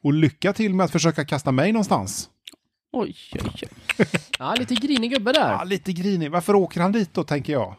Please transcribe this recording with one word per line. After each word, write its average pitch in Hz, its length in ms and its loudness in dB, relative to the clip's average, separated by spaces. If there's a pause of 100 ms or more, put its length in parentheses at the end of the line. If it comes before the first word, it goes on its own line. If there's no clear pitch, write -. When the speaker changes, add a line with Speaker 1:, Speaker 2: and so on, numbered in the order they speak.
Speaker 1:
Och 143 100 2
lycka 156 400 2
till 208 220 0
med 185 100 4
att 165 60 0
försöka 160 340 0
kasta 143 280 -2
mig 127 200 2
någonstans." 185 560 -2 (640)
Speaker 2:
Oj, 247 220 -4 (200)
oj, - 60 -8 (580)
oj. 208 80 6 (160)
Speaker 3:
<laughs> - 160 -8
Ja, 143 200 -2
lite 247 160 -2
grinig 240 380 0
gubbe 247 200 0
där. 277 200 4
Speaker 1:
Ja, 175 120 -4
lite 185 280 -4
grinig. 175 380 -2
Varför 175 240 2
åker 180 260 2
han 185 120 2
dit 214 220 0
då, 165 100 -2
tänker 147 280 -2
jag? 101 260 -2